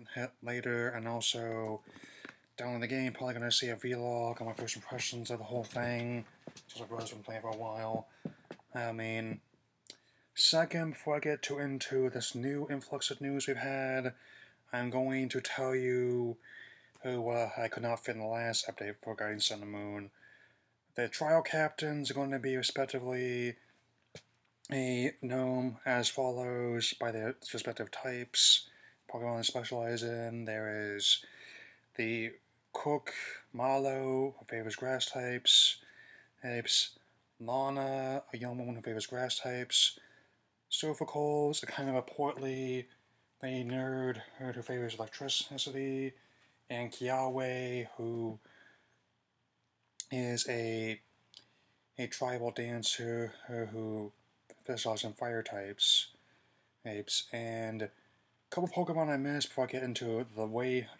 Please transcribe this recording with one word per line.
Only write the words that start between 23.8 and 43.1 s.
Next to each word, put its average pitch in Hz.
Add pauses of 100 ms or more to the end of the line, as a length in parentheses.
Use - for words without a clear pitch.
a 127 (120)
gnome 127
as 123
follows 123
by 117
their 113 (180)
respective 113
types - (440)
Pokemon 120
they 113
specialize 117
in. 117
There 107
is - (720)
the 113 (380)
Cook - (400)
Mallow, 135
who -
favors 110
grass 131
types, - (640)
types. 120 (480)
Lana, 135 (100)
a 127
young 123
woman 120
who 113
favors 110
grass 127
types. - (720)
Sophocles, 147
a -
kind 139
of 131
a 123
portly, 131 (560)